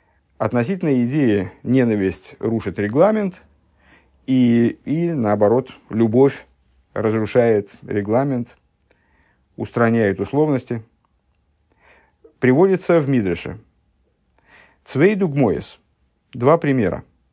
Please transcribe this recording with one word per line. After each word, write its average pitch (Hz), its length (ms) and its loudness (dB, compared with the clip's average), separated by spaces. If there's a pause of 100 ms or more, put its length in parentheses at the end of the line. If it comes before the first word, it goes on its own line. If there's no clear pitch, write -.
(380)
Относительно 123 680 -2
идеи 117 440 0 (140)
"ненависть 110 760 -2
рушит 110 380 -6
регламент", 107 640 0 (840)
и, 120 560 2
и 165 300 -4
наоборот, 107 560 0 (200)
любовь 117 560 2 (480)
разрушает 110 760 0 (140)
регламент, 120 760 -4 (960)
устраняет 113 640 0
условности, 123 640 -2 (1600)
приводится 170 600 2
в 139 100 -2
Мидреше. 101 500 -4 (1300)
Цвей 185 300 2
дугмоес. 139 640 -2 (540)
Два 139 240 4
примера. 131 460 -2 (300)